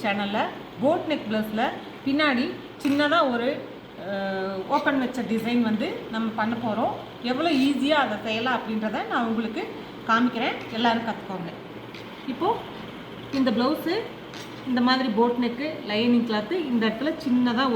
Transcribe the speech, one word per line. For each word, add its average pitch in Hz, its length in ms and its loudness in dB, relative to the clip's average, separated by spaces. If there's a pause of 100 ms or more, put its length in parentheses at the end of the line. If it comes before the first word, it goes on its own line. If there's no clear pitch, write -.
சேனல்ல 208 380 0 (420)
போட் 330 300 2
நெக் 285 180 -2
பிளவுஸ்ல 214 340 0 (420)
பின்னாடி 277 400 2 (380)
சின்னதா 294 360 4 (140)
ஒரு, 233 140 0 (600)
அ, 196 100 -4 (580)
ஓப்பன் 285 280 2
வச்ச 247 180 -4 (100)
டிசைன் 233 380 2
வந்து 214 180 0 (280)
நம்ம 220 240 -2
பண்ண 226 260 0
போறோம். 233 260 0 (400)
எவ்வளோ 311 220 2 (140)
ஈஸியா 285 360 4
அதை 214 140 0 (100)
செய்யலாம் 233 320 0
அப்படின்றத 214 540 -2
நான் 240 160 2
உங்களுக்கு 226 340 -2 (460)
காமிக்கிறேன். 247 500 2 (200)
எல்லாரும் 226 280 2
கத்துக்கோங்க. 185 460 -6 (800)
இப்போ 349 160 0 (880)
இந்த 262 180 6
பிளவுஸு 302 380 2 (720)
இந்த 247 220 2
மாதிரி 254 200 4 (120)
போட் 240 240 4
நெக்கு, 277 240 -2 (240)
லைனிங் 233 360 4
கிளாத்து, 214 260 0 (180)
இந்த 226 160 4
இடத்துல 277 360 -2
சின்னதா 247 400 4 (100)